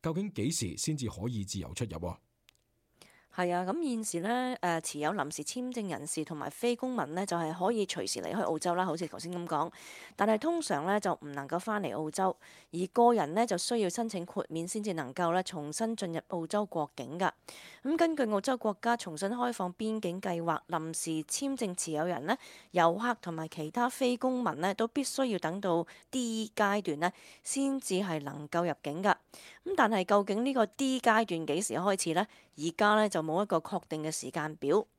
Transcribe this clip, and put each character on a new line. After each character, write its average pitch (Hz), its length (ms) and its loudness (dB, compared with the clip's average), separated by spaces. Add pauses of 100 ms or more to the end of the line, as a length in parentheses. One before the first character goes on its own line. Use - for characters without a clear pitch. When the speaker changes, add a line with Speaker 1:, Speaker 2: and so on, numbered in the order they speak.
Speaker 1:
究 160 120 -2
竟 196 200 -2
幾 98 160 0
時 - 280 -2
先 151 200 -2
至 131 100 -2
可 101 220 -4
以 110 140 -2
自 98 160 -4
由 - 160 -6
出 - 80 -2
入 104 80 -4
喎。 85 240 -6 (1200)
Speaker 2:
係 180 180 2
啊， 180 100 2
噉 240 240 -2
現 226 160 -2
時 170 180 -2
呢， 247 380 0
呃， 170 220 0
持 - 180 -8
有 151 120 2
臨 151 220 -2
時 147 100 -8
簽 247 280 -6
證 220 180 -4
人 143 160 -4
士 151 200 -4
同 165 100 -8
埋 147 140 -6
非 240 260 0
公 254 200 -4
民 151 180 -2
呢， 185 120 -2
就 180 120 -2
係 160 160 0
可 180 180 0
以 214 140 2
隨 143 200 -4
時 - 160 -4
離 85 120 -4
開 208 80 -2
澳 160 180 0
洲 175 160 0
啦， 180 80 2
好 165 140 0
似 170 100 -4
頭 98 100 -10
先 170 140 -10
噉 175 140 -6
講。 160 260 0 (440)
但 202 120 2
係 220 100 4
通 330 240 0
常 156 240 0
呢， 202 140 4
就 190 140 0
唔 143 200 -8
能 139 140 -6
夠 156 120 -2
返 208 220 -2
嚟 127 140 -2
澳 156 160 -2
洲， 190 240 2 (380)
而 170 60 -4 (120)
個 240 220 8
人 160 220 2
呢， 233 100 4
就 208 120 0
需 233 220 0
要 196 100 4
申 226 200 -2
請 180 160 -4
豁 - 240 -4
免 165 180 -4
先 208 160 -4
至 208 100 -2
能 139 200 -4
夠 170 180 2
呢， 180 120 4
重 151 280 -6
新 226 240 -2
進 185 160 -4
入 160 160 -2
澳 170 200 -4
洲 208 180 0
國 156 320 -2
境 135 200 -10
㗎。 180 140 2 (520)
咁 302 140 0
根 330 200 4
據 285 60 2
澳 214 180 2
洲 254 160 0
國 214 240 -2
家 233 160 2
重 160 200 -8
新 196 120 -2
開 247 240 -2
放 180 220 -4
邊 220 260 -4
境 180 180 -4
計 175 240 -2
劃， 165 240 2
臨 160 240 -2
時 156 320 -2
簽 269 320 -2
證 214 200 -2
持 - 180 -4
有 151 140 0
人 156 180 -2
呢， 208 100 2 (360)
遊 165 240 6
客 226 260 0
同 170 120 -6
埋 160 140 -4
其 156 240 -6
他 240 160 2
非 247 300 2
公 254 260 0
民 151 160 0
呢， 185 140 2
都 226 140 0
必 285 140 -2
須 - 220 -2
要 220 160 0
等 175 220 -2
到 170 240 2 (260)
D 226 420 -2
階 208 280 2
段 151 180 -2
呢， 175 120 2 (320)
先 269 360 0
至 - 200 -4
係 180 220 0
能 143 280 -8
夠 175 180 2
入 151 60 2 (100)
境 151 180 -4
㗎。 196 120 6 (500)
咁 381 140 -4
但 233 120 6
係 202 140 4
究 202 220 6
竟 208 180 0
呢 269 100 0
個 233 120 4
D 262 340 0
階 226 240 6
段 165 240 -2
幾 151 140 2
時 214 140 -2
開 185 280 2
始 160 100 0
呢？ 180 140 4 (340)
而 156 140 0
家 214 200 6
呢， 214 120 6
就 175 160 0
冇 160 180 2
一 208 40 2
個 196 120 0
確 170 300 -2
定 156 160 -4
嘅 156 80 -2
時 - 180 -6
間 156 280 -4
表。 165 280 4 (120)